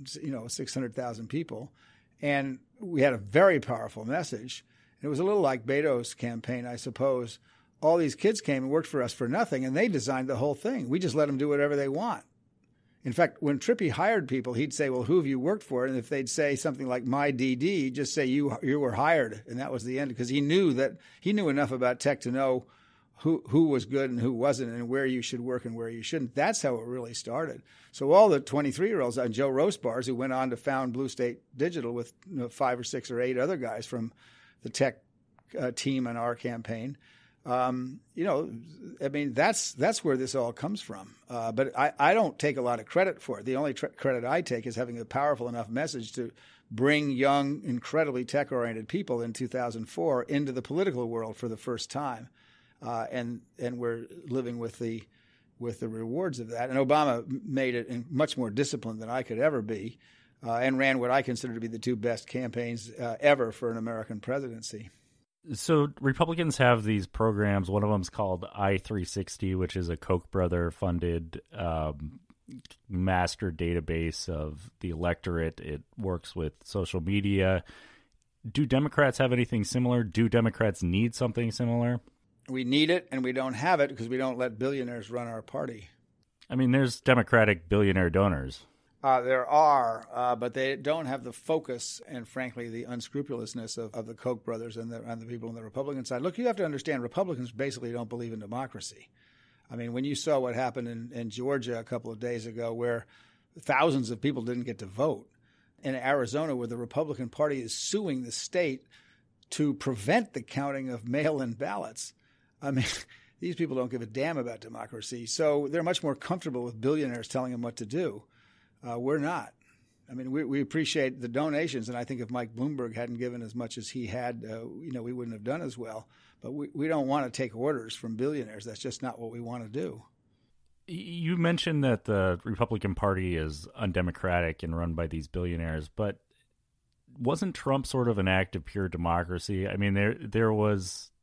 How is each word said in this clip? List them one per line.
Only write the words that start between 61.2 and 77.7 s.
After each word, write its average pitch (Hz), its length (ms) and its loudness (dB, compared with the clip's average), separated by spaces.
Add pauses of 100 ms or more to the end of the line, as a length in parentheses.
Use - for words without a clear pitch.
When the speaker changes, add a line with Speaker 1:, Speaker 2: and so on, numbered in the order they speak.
Speaker 1:
consider 123 320 -4
to 113 60 -6
be 113 60 -4
the 113 140 -6
two 123 160 0
best 110 320 -2
campaigns, 117 640 -6
uh, 117 280 -6
ever 135 320 6
for 117 220 -4
an 113 60 -4
American 110 420 -6
presidency. 117 720 -6 (640)
Speaker 2:
So 147 340 4 (120)
Republicans 160 580 2
have 120 260 6
these 104 220 2
programs. 101 640 2
One 101 120 4
of 104 80 2
them's 98 200 2
called 92 340 -2 (100)
I 98 240 4
three 95 260 -2
sixty, 95 500 -4
which 92 220 0
is 87 120 -2
a 82 80 -2
Koch - 340 0
brother 87 400 2
funded, 85 720 -2 (160)
um, 78 640 -4 (680)
master 92 600 0
database 82 800 -2
of 78 420 -6 (100)
the 90 100 -4
electorate. 82 720 -2
It 76 220 -8 (140)
works 92 400 -6
with 78 160 -2 (120)
social 92 360 -2
media. 95 640 2 (840)